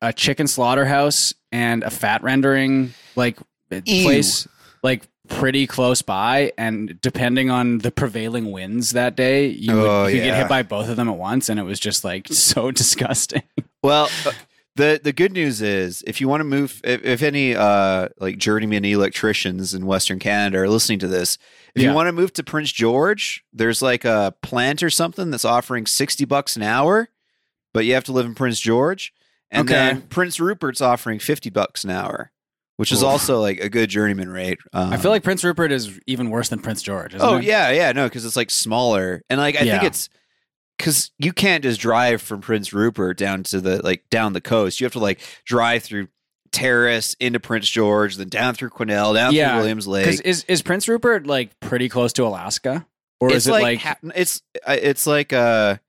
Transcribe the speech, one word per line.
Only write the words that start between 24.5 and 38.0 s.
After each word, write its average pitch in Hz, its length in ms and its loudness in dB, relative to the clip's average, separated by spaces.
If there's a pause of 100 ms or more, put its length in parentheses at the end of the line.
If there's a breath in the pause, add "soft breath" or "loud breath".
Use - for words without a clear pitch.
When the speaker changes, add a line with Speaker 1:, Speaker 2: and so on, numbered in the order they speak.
Speaker 2:
or 170 80 2
something 170 400 -2
that's 127 140 -4
offering 120 420 0
sixty - 380 -2
bucks 139 320 -2
an 113 60 -6
hour, 147 460 2 (640)
but 113 100 2
you 120 100 4
have 131 100 0
to 135 80 -8
live 127 140 2
in 117 80 -8
Prince 123 260 -2
George. 131 520 0 (380)
And 143 180 0
Speaker 1:
Okay. 131 100 4
Speaker 2:
then 131 300 2
Prince 180 320 -2
Rupert's 170 400 -2
offering 120 380 0
fifty 143 320 -4
bucks - 340 -2
an 98 60 -6
hour, 92 400 -6 (480)
which 110 120 -2
is 123 120 0
Speaker 1:
Oof. 135 60 2
Speaker 2:
also, 135 340 2
like, 98 180 0
a 101 80 -4
good 110 220 0
journeyman 98 400 0
rate. 92 280 -6 (140)
Um, 92 220 -2
Speaker 1:
I - 20 0
feel 185 140 2
like 214 120 2
Prince 185 220 -2
Rupert 165 260 0
is 107 360 -6
even 123 240 -4
worse 117 180 -2
than 107 120 -6
Prince 110 200 -6
George, 92 340 -8
isn't 156 140 0
Speaker 2:
Oh, 214 80 4
Speaker 1:
it? - 80 0
Speaker 2:
yeah, 202 260 2
yeah, 151 220 4
no, 131 160 0